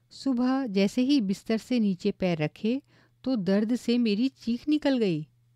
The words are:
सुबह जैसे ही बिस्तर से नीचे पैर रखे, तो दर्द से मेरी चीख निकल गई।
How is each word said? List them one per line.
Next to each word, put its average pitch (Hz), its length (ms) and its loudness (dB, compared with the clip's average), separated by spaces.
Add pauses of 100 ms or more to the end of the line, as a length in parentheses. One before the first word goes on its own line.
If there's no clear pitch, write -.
(100)
सुबह 262 560 -2
जैसे 202 360 0
ही 277 180 4
बिस्तर 202 380 -2
से 247 220 -2
नीचे 202 300 0
पैर 180 280 -2
रखे, 214 440 -2 (420)
तो 262 120 -2
दर्द 208 400 0
से 233 220 0
मेरी 233 300 0
चीख - 400 -6
निकल 294 300 2
गई। 170 280 0 (300)